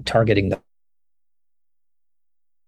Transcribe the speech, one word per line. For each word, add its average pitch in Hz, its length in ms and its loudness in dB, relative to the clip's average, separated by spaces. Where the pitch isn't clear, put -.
targeting 104 460 0
the, - 100 -6